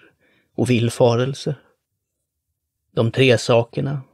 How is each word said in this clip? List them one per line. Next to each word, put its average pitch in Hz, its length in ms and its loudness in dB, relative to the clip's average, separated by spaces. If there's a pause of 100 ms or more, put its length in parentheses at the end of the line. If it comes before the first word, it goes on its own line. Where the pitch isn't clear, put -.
(560)
och 117 140 0
villfarelser. 123 840 0 (1400)
De 117 160 0
tre 127 280 2
sakerna 131 640 -2 (120)